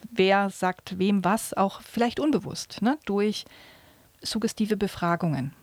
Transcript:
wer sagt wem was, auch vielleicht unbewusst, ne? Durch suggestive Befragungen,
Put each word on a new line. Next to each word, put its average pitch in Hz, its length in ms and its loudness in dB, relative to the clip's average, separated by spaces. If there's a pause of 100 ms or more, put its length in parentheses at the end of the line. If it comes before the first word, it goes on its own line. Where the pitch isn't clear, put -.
(100)
wer 196 400 4
sagt 185 480 -4
wem 196 260 2
was, 202 300 0
auch - 260 0
vielleicht - 400 -2
unbewusst, - 600 -2
ne? 233 260 2
Durch 202 380 0 (800)
suggestive 220 540 -2
Befragungen, 170 760 0 (100)